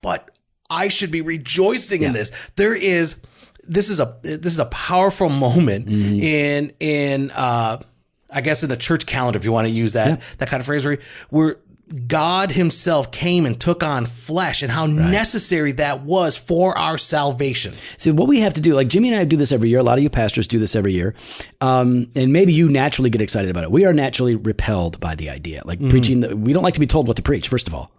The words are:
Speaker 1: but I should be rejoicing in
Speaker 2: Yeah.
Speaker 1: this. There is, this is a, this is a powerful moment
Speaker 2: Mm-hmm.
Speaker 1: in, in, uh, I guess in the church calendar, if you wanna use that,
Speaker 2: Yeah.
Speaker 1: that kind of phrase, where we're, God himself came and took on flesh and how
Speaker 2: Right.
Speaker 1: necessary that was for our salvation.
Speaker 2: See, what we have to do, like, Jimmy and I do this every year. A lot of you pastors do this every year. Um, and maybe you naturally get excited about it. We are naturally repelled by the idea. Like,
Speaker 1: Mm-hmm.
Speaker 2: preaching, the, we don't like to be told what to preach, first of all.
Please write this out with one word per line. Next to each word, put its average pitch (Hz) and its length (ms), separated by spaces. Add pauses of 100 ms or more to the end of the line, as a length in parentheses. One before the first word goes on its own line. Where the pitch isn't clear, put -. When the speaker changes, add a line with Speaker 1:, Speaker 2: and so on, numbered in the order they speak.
Speaker 1:
but - 280 (400)
I 175 200
should 190 200
be 165 120
rejoicing 165 800
in 139 80
Speaker 2:
Yeah. 117 60
Speaker 1:
this. - 400
There 214 180
is, 175 460 (460)
this 196 220
is 185 100
a, 120 220
this 160 320
is 160 60
a 123 60
powerful 185 640
moment 131 580
Speaker 2:
Mm-hmm. 104 340
Speaker 1:
in, 147 580
in, 143 520
uh, 117 480 (520)
I 143 100
guess 151 220
in 147 60
the 127 80
church - 300
calendar, 123 300
if 92 80
you 113 60
wanna 113 180
use 113 240
that, 113 160
Speaker 2:
Yeah. - 160 (140)
Speaker 1:
that 127 100
kind 131 120
of 123 60
phrase, 147 180
where 143 140 (320)
we're, 156 240 (520)
God 170 440
himself 160 600
came 175 340
and 117 140
took 175 240
on 135 240
flesh 160 560
and 127 80
how 160 140
Speaker 2:
Right. 156 260
Speaker 1:
necessary 185 600
that 143 300
was 165 320
for 180 420
our 160 200
salvation. 139 800 (220)
Speaker 2:
See, - 140
what 170 160
we 277 120
have 202 160
to 151 60
do, 160 120
like, 135 140
Jimmy 220 220
and 226 100
I 185 40
do 160 140
this 143 140
every 117 180
year. 123 100
A 127 40
lot 120 160
of 143 40
you 147 60
pastors 110 380
do 120 100
this 107 180
every 101 180
year. 90 200 (480)
Um, 123 540
and 131 180
maybe 180 200
you 160 160
naturally 131 420
get 110 100
excited 98 300
about 87 120
it. 80 80
We 170 140
are 180 80
naturally 127 420
repelled 104 640
by 82 160
the 76 140
idea. 73 340
Like, 87 160
Speaker 1:
Mm-hmm. 139 100
Speaker 2:
preaching, 127 320
the, 117 140
we 110 180
don't 175 100
like 180 100
to - 60
be 147 80
told 143 200
what 113 100
to - 60
preach, 117 260
first - 180
of 80 80
all. - 240